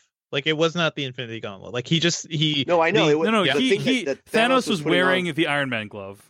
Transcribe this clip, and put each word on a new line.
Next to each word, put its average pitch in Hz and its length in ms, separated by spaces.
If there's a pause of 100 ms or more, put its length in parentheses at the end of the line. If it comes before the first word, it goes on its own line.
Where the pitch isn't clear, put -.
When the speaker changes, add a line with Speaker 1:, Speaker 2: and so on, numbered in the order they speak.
(320)
Speaker 1:
Like, 139 140
it 156 100
was 160 200
not 165 180
the 147 100
Infinity 120 360
Gauntlet. 95 340
Like, 120 140
he 165 100
just, 165 320
he 147 380
Speaker 2:
No, 170 120
I 165 120
know. 202 140
Speaker 1:
the 151 40
Speaker 2:
It 147 80
was 160 80
Speaker 3:
No, 220 180
no, 135 80
Speaker 2:
the 143 80
Speaker 3:
he, 262 100
Speaker 2:
thing 202 140
that, - 60
Speaker 3:
he, 247 140
Speaker 2:
that 135 220
Speaker 3:
Thanos - 40
Speaker 2:
Thanos 233 240
was 254 140
Speaker 3:
was 196 140
Speaker 2:
putting 151 100
Speaker 3:
wearing 180 360
Speaker 2:
on. 156 60
Speaker 3:
the 156 140
Iron 143 220
Man 110 180
glove, 101 420